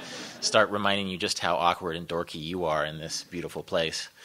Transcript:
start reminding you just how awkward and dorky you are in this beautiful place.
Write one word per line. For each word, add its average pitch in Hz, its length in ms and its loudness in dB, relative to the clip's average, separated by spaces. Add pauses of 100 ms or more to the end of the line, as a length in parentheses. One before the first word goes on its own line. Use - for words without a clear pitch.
(400)
start 104 300 6
reminding 101 380 2
you 92 80 -4
just 98 220 -2
how 85 180 2
awkward 85 400 2
and 85 100 -6
dorky 85 340 -4
you 85 240 -2
are 76 200 2
in 78 140 -4
this 78 260 -6
beautiful 80 380 -8
place. 82 460 0 (160)